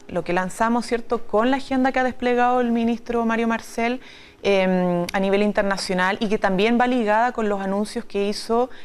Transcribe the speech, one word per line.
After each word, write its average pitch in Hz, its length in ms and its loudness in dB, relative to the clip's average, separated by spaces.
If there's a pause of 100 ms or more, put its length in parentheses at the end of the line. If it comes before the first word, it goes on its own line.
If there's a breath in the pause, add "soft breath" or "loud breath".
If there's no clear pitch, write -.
lo 180 160 -4
que 175 100 -4
lanzamos, 226 540 0
¿cierto?, 233 400 -4
con 226 240 2
la 269 60 2
agenda 262 340 0
que 262 80 -2
ha 254 60 2
desplegado 247 560 2
el 240 100 0
ministro 233 560 0
Mario 226 220 0
Marcel, 233 520 -2 (400 loud breath)
em, 185 720 2
a 202 60 -2
nivel 196 240 2
internacional 196 760 0
y 220 80 0
que 214 100 0
también 208 420 2
va 247 60 4
ligada 240 460 2
con 220 160 -2
los 202 120 -2
anuncios 202 440 -4
que 202 240 -2
hizo 226 420 -2 (140 loud breath)